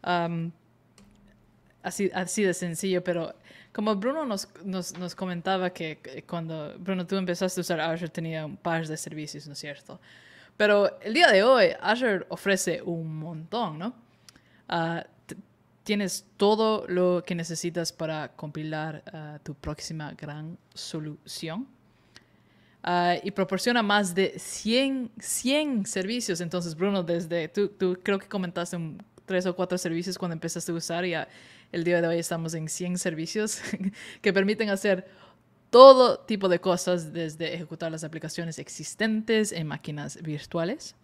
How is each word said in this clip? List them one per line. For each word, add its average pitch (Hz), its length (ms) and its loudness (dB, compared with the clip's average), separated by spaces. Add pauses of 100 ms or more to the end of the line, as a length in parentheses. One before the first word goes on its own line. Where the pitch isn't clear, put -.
Am, 170 500 -2 (1300)
así, 190 300 -2
así 185 300 -2
de 180 100 4
sencillo, 180 500 -2
pero... 170 300 -2 (380)
Como 214 240 0
Bruno 269 300 -2
nos, 202 220 -6 (180)
nos, 185 320 -6
nos 180 180 -10
comentaba 180 560 -2
que, 160 280 -8
que 135 240 -14
cuando, 160 560 -8
Bruno, 185 260 -4
tú 190 120 -4
empezaste 180 420 -2
a - 20 -2
usar 170 180 -2
Azure, 165 300 -2
tenía 160 360 -6
un 147 120 -12
par 165 300 -2
de 156 100 -8
servicios, 151 500 -12
¿no 143 60 -16
es 139 60 -14
cierto? 143 400 -14 (580)
Pero 208 440 4
el 220 120 -6
día 269 180 8
de 196 120 6
hoy, 240 240 8 (140)
Azure 214 480 0
ofrece 185 520 -2
un 160 360 -6
montón, 165 640 -6
¿no? 214 140 -6 (760)
Ah, 165 380 -2 (200)
t-, - 100 -14 (480)
tienes 208 420 -4 (120)
todo 214 500 4
lo 180 380 2
que 180 100 -4
necesitas 170 580 -4
para 156 420 -6
compilar, 156 680 -8 (100)
ah, 151 300 -14
tu 147 120 -10
próxima 151 580 -10
gran 151 440 -12 (160)
solución. 160 920 -10 (1120)
Ah, 175 400 2
y 202 100 -6
proporciona 196 520 0
más 202 320 2
de 190 240 2
cien, 254 800 -2
cien 269 680 -2
servicios. 202 560 -4
Entonces, 170 340 -4
Bruno, 190 280 0
desde, 170 460 -2
tú, 202 200 0
tú 185 320 -2
creo 196 180 0
que - 80 -14
comentaste 175 500 -4
un, 160 260 -10 (220)
tres 180 200 0
o 180 100 0
cuatro 180 220 -2
servicios 175 400 -4
cuando 175 160 -4
empezaste 165 380 -6
a 170 40 -2
usar 170 300 -4
y 175 80 -2
a-, 160 140 -4 (440)
el 165 120 -4
día 175 180 4
de 170 60 2
hoy 170 100 2
estamos 165 360 -4
en 160 160 -6
cien 180 280 -4
servicios 175 640 -4 (300)
<laughs> - 300 -18
que 196 120 2
permiten 208 360 2
hacer 196 380 2 (640)
todo 254 500 12
tipo 196 300 0
de 170 100 4
cosas, 175 540 0
desde 160 400 -6
ejecutar 165 380 -8
las 160 120 -8
aplicaciones 160 540 -8
existentes 220 960 0
en 160 160 -4
máquinas 147 560 -8
virtuales 165 800 -6